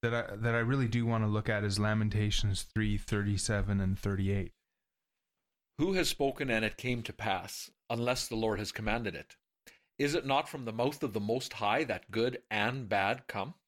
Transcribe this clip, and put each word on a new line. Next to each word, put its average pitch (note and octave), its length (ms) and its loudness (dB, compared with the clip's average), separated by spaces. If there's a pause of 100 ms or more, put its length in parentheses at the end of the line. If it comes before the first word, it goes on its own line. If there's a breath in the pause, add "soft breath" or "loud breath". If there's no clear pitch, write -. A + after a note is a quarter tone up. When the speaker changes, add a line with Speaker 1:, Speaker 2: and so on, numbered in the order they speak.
Speaker 1:
that A#2 120 0
I, A#2 220 -4
that A2+ 200 2
I A#2 40 4
really B2 280 2
do A#2 180 2
wanna A2 220 2
look G#2+ 220 0
at G#2 140 2
is G2 140 0
Lamentations G#2+ 840 2
three G#2+ 340 0
thirty-seven G2+ 800 0
and F#2+ 180 2
thirty-eight. G2 540 0 (1300)
Speaker 2:
"Who F3+ 160 0
has F3+ 160 2
spoken C#3 400 -2
and A2 160 2
it G#2+ 120 -4
came B2 260 -4
to - 100 -10
pass, G2 560 -4 (200)
unless A#2+ 380 0
the A#2 80 -6
Lord A2 240 0
has G#2 120 -6
commanded G#2+ 440 -2
it? - 200 -14 (600 loud breath)
Is C#3+ 180 0
it E3 100 -2
not C#3 240 0
from C3+ 160 -10
the A2+ 80 -6
mouth B2 300 0
of A#2 100 -4
the G#2+ 60 -2
Most A2+ 340 -2
High A2+ 320 2
that G2 260 -6
good A#2 300 0 (100)
and A2 380 -2
bad G2+ 380 2
come?" A#2 280 -6 (120)